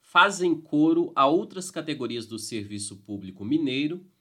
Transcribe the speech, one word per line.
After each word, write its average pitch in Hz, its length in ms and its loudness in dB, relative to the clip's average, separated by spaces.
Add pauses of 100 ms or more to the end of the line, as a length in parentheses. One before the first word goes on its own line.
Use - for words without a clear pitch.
fazem 175 540 4
coro 160 600 2
a 135 120 6
outras 185 440 0
categorias 123 540 -6
do 107 140 -10
serviço 101 580 -10
público 95 480 -12
mineiro 147 580 -2 (180)